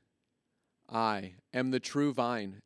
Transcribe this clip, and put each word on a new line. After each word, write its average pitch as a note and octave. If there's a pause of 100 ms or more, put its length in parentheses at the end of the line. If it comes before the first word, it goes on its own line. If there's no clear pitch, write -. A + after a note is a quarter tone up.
(880)
I G#2 (180)
am B2+
the B2+
true C#3+
vine, A#2